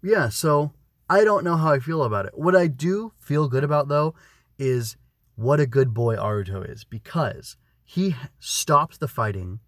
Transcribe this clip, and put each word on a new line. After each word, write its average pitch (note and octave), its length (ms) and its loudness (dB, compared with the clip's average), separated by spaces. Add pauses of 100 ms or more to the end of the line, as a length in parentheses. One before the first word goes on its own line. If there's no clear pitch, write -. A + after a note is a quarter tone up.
yeah, F3+ 260 2
so D3 420 0 (380)
I G3 140 6
don't G#3 200 4
know E3+ 120 0
how D#3+ 160 2
I C#3 80 4
feel D3+ 240 -2
about G#2 220 -2
it. - 120 -12
What E3+ 180 2
I F3 120 6
do F#3 520 -4
feel D3 280 0
good C3 160 0
about, D3 240 0
though, D3 280 0 (420)
is B2 400 -2 (380)
what C3 240 2
a D3 80 4
good B2+ 260 2
boy A#2 220 0
Aruto G2 520 -4
is, - 160 -16
because - 720 -8 (260)
he F#3 260 -4
h-, D#3 60 -4 (240)
stopped - 600 -2
the D3+ 80 -4
fighting G2+ 600 -6